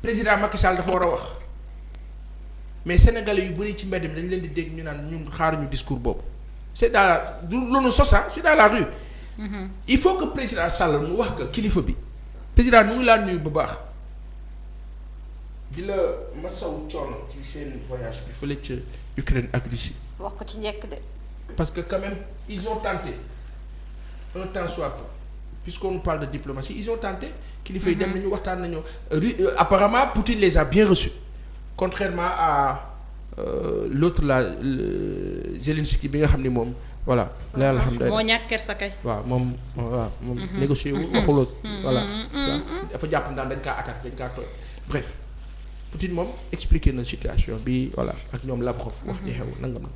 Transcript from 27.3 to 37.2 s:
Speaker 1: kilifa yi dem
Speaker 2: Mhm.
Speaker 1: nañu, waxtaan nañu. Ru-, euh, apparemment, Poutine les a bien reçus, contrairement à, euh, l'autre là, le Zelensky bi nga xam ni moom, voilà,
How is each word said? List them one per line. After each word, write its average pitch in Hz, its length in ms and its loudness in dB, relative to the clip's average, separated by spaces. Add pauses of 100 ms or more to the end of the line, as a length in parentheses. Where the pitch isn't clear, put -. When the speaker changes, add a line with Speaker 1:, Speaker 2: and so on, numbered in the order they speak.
Speaker 1:
kilifa 185 260 0
yi 165 60 4
dem 190 140 0
Speaker 2:
Mhm. 185 60 -2
Speaker 1:
nañu, 196 140 -2
waxtaan 185 300 -2
nañu. 170 180 -4 (320)
Ru-, 165 300 2
euh, - 180 4
apparemment, 208 560 6
Poutine 220 240 2
les 180 180 6
a 156 80 8
bien 190 220 8
reçus, - 240 6 (680)
contrairement 185 540 -2
à, 143 640 2 (460)
euh, - 520 -2
l'autre 160 340 4
là, 131 180 4
le 95 1160 -4
Zelensky 151 500 0
bi 143 100 -2
nga 151 100 4
xam 135 140 6
ni 131 60 2
moom, 120 240 0 (320)
voilà, 120 260 2 (260)